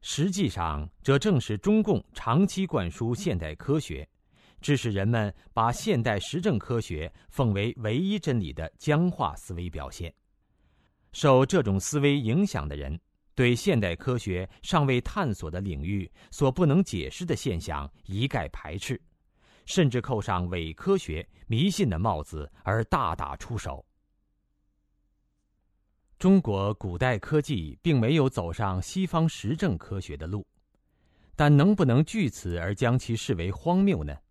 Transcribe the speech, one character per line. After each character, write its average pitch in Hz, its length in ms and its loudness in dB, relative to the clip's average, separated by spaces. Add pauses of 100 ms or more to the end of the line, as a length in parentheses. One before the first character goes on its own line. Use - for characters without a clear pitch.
实 - 280 -2
际 185 200 0
上， 76 420 -4 (100)
这 135 160 4
正 156 240 4
是 107 160 -4
中 208 240 4
共 202 320 0
长 143 320 2
期 190 220 -2
灌 95 240 -2
输 117 240 -2
现 117 240 -2
代 78 160 -8
科 139 240 0
学， 76 300 -8 (520)
致 147 160 2
使 120 140 -2
人 98 160 0
们 110 260 0 (220)
把 113 160 4
现 127 320 0
代 107 160 0
实 151 220 -6
证 175 180 0
科 117 220 -4
学 82 320 -8 (160)
奉 120 240 0
为 101 260 0
唯 110 180 -2
一 196 220 0
真 127 220 0
理 76 120 -6
的 80 240 -6
僵 156 320 2
化 135 280 -2
思 - 180 -12
维 85 160 -6
表 71 180 -10
现。 82 240 -12 (1000)
受 135 340 6
这 175 160 2
种 196 160 2
思 147 220 -2
维 143 180 4
影 135 260 2
响 80 220 -4
的 73 80 -8
人， 73 240 -8 (380)
对 123 180 4
现 143 240 2
代 92 160 0
科 123 240 -4
学 92 300 -4 (140)
尚 156 220 2
未 127 160 2
探 160 320 -4
索 - 160 -6
的 87 120 -6
领 82 240 -4
域 95 260 -4 (220)
所 139 180 2
不 175 160 2
能 151 160 6
解 80 260 -4
释 - 160 -10
的 165 120 -2
现 90 240 -4
象 71 280 -8 (160)
一 104 220 -4
概 101 220 -4
排 - 280 -12
斥， 110 240 -8 (680)
甚 170 220 2
至 120 120 0
扣 110 200 -2
上 90 280 -2
伪 82 240 -4
科 190 260 -2
学、 80 280 -8 (200)
迷 135 240 2
信 175 180 0
的 82 100 0
帽 90 240 0
子 76 280 -10 (140)
而 110 200 0
大 113 300 0
打 69 220 -8
出 - 200 -10
手。 69 280 -10 (2250)
中 190 220 6
国 101 340 0
古 90 220 -6
代 123 220 0
科 151 240 0
技 104 400 -6
并 156 160 2
没 120 160 2
有 139 160 4
走 85 220 -6
上 95 280 -2
西 185 280 -4
方 165 200 2
实 135 280 -4
证 151 200 -2
科 98 240 -8
学 76 160 -10
的 76 80 -10
路， 98 220 -6 (880)
但 147 220 6
能 180 180 8
不 196 100 4
能 131 200 6
据 180 260 -2
此 87 280 -6
而 85 140 -2
将 120 240 2
其 113 200 -2
视 - 180 -2
为 87 160 -2
荒 175 280 0
谬 101 260 2
呢？ 71 120 -8 (140)